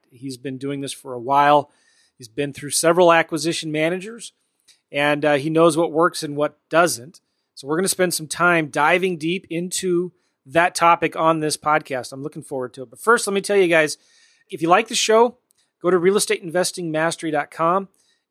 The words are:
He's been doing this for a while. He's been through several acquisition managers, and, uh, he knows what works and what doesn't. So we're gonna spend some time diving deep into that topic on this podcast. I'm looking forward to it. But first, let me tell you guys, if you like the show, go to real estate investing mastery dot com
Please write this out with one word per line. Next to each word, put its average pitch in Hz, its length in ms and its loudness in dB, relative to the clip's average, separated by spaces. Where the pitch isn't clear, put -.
He's 131 240 -14
been 131 220 -10
doing 139 240 -8
this 135 100 -10
for - 220 -16
a 123 80 -10
while. 143 500 4
He's 123 100 -20
been 143 240 -6
through 139 200 -14
several 170 420 4
acquisition 160 580 -2
managers, 180 600 -6
and, 147 320 0
uh, 147 120 2
he 143 140 -2
knows 160 280 4
what 160 160 0
works 165 280 0
and 147 140 -10
what 147 240 -4
doesn't. 160 520 0
So - 100 -18
we're 147 120 -4
gonna 190 100 -2
spend 180 260 -2
some 156 140 -8
time 170 400 0
diving 170 500 0
deep 165 320 -6
into 175 600 -4
that 170 260 2
topic 170 420 2
on 160 240 2
this 151 160 -4
podcast. 151 560 -4
I'm 135 100 -12
looking 151 180 -12
forward 127 340 -10
to 131 80 -16
it. 117 60 -18
But - 120 -20
first, 226 260 2
let 196 60 -4
me 196 80 -2
tell 202 160 -2
you 185 100 4
guys, 160 300 2
if 131 120 -14
you 165 80 0
like 180 180 4
the 233 80 -8
show, 226 440 2
go 175 80 -2
to 180 80 4
real 185 180 2
estate 208 260 -2
investing 175 480 -4
mastery 160 420 -2
dot 147 200 -4
com 180 380 -2